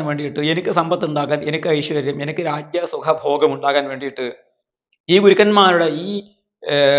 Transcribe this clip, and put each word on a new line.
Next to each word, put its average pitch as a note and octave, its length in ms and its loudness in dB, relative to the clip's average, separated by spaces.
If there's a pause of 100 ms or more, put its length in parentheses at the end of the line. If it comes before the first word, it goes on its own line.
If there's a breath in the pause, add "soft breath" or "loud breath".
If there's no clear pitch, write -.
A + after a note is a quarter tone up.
വേണ്ടിയിട്ട്, D3 340 -6
എനിക്ക് D#3+ 320 -2
സമ്പത്ത് E3+ 340 -2
ഉണ്ടാക്കാൻ, D3 380 -2
എനിക്ക് D#3+ 240 -4
ഐശ്വര്യം, D3 540 -2
എനിക്ക് D#3 240 -6
രാജ്യ D3+ 400 -4
സുഖഭോഗം D3+ 680 0
ഉണ്ടാകാൻ C#3 340 0
വേണ്ടിയിട്ട് C3 380 -8 (840)
ഈ F3 100 6
ഗുരുക്കന്മാരുടെ, G3 680 6 (160)
ഈ, F#3+ 40 -8 (560)
ഏ, D3 120 -2 (240)